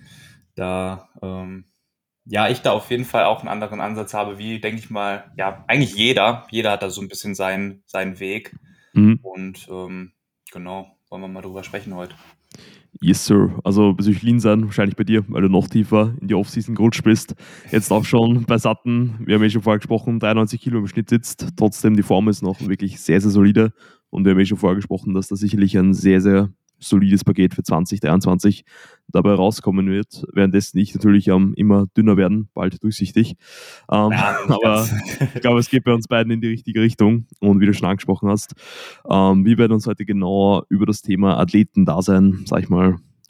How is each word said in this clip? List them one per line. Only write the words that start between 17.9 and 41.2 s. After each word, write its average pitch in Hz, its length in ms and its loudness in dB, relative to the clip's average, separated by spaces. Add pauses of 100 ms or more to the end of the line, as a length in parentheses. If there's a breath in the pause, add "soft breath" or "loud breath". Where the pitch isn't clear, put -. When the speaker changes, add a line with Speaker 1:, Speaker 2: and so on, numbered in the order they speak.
Speaker 2:
auch 107 120 2
schon 117 420 2
bei 120 100 0
satten, 120 640 -2
wir 104 140 0
haben 107 80 4
eh 107 80 4
schon 107 120 -2
vorher 107 160 0
gesprochen, 113 400 -4
dreiundneunzig 110 440 -2
Kilo 120 160 -4
im 101 100 -4
Schnitt 113 220 -6
sitzt. 113 460 -4
Trotzdem, 107 380 0
die 104 80 4
Form 101 260 0
ist 101 140 -2
noch 95 200 -4
wirklich 98 380 -6
sehr, 90 200 2
sehr 104 100 2
solide. 104 440 4 (340 soft breath)
Und 95 160 -4
wir 95 80 4
haben 95 80 4
eh 98 60 4
schon 95 120 -2
vorher 95 180 0
gesprochen, 98 360 -6
dass 92 160 -4
da 101 80 -6
sicherlich 101 400 0
ein 95 160 4
sehr, 92 300 4
sehr 98 280 2 (300)
solides 98 440 2
Paket 92 300 2
für - 80 -6
zwanzig 90 380 -2
dreiundzwanzig 92 640 0 (440 soft breath)
dabei 95 240 2
rauskommen 95 540 0
wird. 98 460 -6
Währenddessen 98 460 2
ich 101 140 0
natürlich, 101 360 4
ähm, 98 280 2
immer 101 300 4 (100)
dünner 107 220 4
werden, 104 340 0
bald 87 300 -6
durchsichtig. 107 540 -2 (540 loud breath)
Ähm, 107 200 2
Speaker 1:
Ja, 101 320 -2
nicht - 80 0
Speaker 2:
<laughs> - 0 -
aber 107 100 0
Speaker 1:
ganz. 110 320 0
<laughs> - 420 -6
Speaker 2:
ich 120 60 -10
glaube, 120 200 2
es 120 100 -2
geht 127 140 0
bei 120 100 2
uns 113 140 -4
beiden 113 220 0
in 113 120 -4
die 117 60 -2
richtige 113 340 -4
Richtung. 113 440 2 (140)
Und 101 200 4
wie 101 60 6
du 104 60 4
schon 92 160 -2
angesprochen 98 400 -2
hast, 101 260 -4 (540 loud breath)
ähm, 95 380 4
wir 113 100 6
werden 113 160 4
uns 107 140 0
heute 104 180 -6
genauer 98 640 0
über 101 160 0
das 104 160 0
Thema 98 380 0